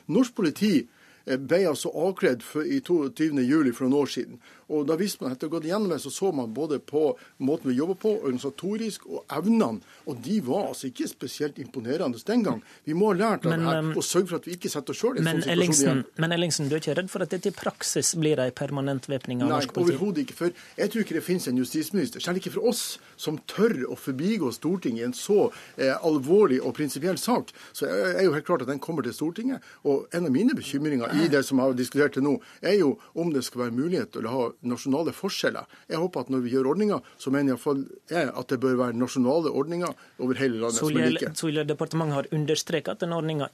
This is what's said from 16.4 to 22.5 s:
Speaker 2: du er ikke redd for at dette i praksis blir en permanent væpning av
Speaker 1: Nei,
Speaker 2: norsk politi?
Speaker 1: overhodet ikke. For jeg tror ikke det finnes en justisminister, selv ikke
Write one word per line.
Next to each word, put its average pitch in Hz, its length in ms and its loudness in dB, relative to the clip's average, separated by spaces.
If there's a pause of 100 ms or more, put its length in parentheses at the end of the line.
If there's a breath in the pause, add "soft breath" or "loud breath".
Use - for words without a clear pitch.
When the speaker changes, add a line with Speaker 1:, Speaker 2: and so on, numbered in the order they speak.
Speaker 2:
du 151 60 2
er 160 80 -2
ikke 147 160 -2
redd 185 100 -4
for 185 160 -4
at 180 80 -4
dette 185 160 -2
i 180 80 -4
praksis - 560 -2
blir 151 300 2
en 127 100 -2
permanent 139 560 -4
væpning 127 320 -4
av 143 80 2
Speaker 1:
Nei, 156 80 2
Speaker 2:
norsk 139 160 -4
politi? 175 220 4
Speaker 1:
overhodet 151 320 -2
ikke. - 100 -14
For 175 240 -2 (220 loud breath)
jeg 208 100 0
tror 220 140 0
ikke 165 100 -2
det - 80 -2
finnes 175 240 -2
en 127 140 2
justisminister, 151 580 -2
selv 180 220 -2
ikke - 160 -6